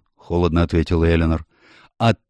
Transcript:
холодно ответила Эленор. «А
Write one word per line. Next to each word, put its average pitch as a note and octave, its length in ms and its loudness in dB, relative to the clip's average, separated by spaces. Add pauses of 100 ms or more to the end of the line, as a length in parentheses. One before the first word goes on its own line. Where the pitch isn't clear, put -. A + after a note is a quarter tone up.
(140)
холодно E2+ 480 0
ответила E2 420 0
Эленор. E2 420 0 (520)
«А A2+ 160 0 (160)